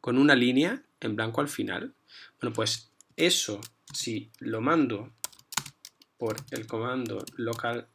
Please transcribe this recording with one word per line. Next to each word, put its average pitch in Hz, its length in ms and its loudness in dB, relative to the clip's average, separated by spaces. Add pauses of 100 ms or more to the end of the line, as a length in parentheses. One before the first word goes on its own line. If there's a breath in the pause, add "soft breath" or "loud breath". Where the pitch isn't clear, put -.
con 123 180 2
una 143 160 10
línea 135 480 4 (180)
en 110 160 -2
blanco 113 240 -2
al 143 80 0
final. 101 460 -6 (460 loud breath)
Bueno, 117 140 -4
pues - 360 -2 (260)
eso, 151 440 2 (340)
si - 440 -6
lo 110 220 -4
mando 123 520 0 (1040)
por 110 180 -2 (140)
el 110 160 -8
comando 117 580 -4 (120)
local 117 580 -4